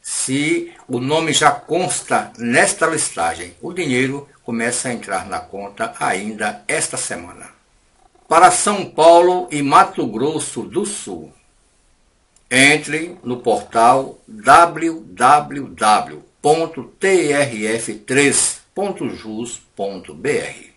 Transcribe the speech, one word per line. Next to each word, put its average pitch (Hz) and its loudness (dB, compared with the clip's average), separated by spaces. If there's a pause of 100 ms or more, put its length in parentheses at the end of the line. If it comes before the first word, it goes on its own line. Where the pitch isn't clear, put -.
Se 151 -4 (160)
o 120 -4
nome 151 0
já 147 4
consta - -4
nesta 123 0
listagem, - -6
o 180 -12
dinheiro 139 -4 (140)
começa 120 -4
a - -6
entrar 101 -8
na 87 -8
conta 101 -10
ainda 104 -6
esta - -4
semana. - -12 (720)
Para 170 6
São 196 0
Paulo 175 6
e 147 -4
Mato 147 4
Grosso 123 -4
do 147 -4
Sul, - -12 (1200)
entre 147 2
no 120 -4
portal 120 2
w 160 2
w 143 2
w 95 0 (180)
ponto 156 0 (140)
t 175 2
r 123 -2
f 110 -4
três 135 0 (140)
ponto 185 -4
jus 110 -12 (160)
ponto 98 -10
b 120 -4
r. - -12